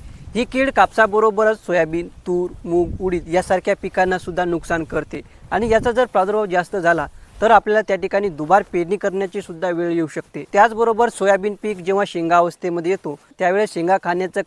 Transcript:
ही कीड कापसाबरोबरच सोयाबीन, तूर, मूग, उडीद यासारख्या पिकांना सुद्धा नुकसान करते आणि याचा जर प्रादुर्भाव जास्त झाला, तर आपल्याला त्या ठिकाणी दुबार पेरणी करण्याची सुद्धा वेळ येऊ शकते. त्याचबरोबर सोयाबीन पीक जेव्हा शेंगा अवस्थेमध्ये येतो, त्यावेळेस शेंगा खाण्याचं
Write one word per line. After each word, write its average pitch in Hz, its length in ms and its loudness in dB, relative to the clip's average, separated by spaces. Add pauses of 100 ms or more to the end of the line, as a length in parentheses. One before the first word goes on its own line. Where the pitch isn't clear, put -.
(340)
ही 233 100 -2
कीड 262 260 -2
कापसाबरोबरच 214 960 2
सोयाबीन, 170 420 -2 (180)
तूर, 180 240 -2 (140)
मूग, 175 240 0 (120)
उडीद 180 280 -4
यासारख्या 185 540 0
पिकांना 185 360 0
सुद्धा 180 260 -4
नुकसान 170 400 -4
करते 147 360 -6 (300)
आणि 208 180 -2
याचा 220 220 2
जर 240 140 2
प्रादुर्भाव 208 420 0
जास्त 180 300 -2
झाला, 165 300 2 (340)
तर 214 100 2
आपल्याला 214 320 6
त्या 196 140 0
ठिकाणी 196 320 -2
दुबार 160 340 2 (100)
पेरणी 175 240 -2
करण्याची 196 460 -4
सुद्धा 170 280 -8
वेळ 170 200 -2
येऊ 165 160 0
शकते. 151 460 -12
त्याचबरोबर 226 560 4
सोयाबीन 196 540 0
पीक 214 140 -4
जेव्हा 196 300 0
शेंगा 170 300 0
अवस्थेमध्ये 175 540 0
येतो, 165 280 -4 (200)
त्यावेळेस 190 360 0
शेंगा 170 300 2
खाण्याचं 180 420 -2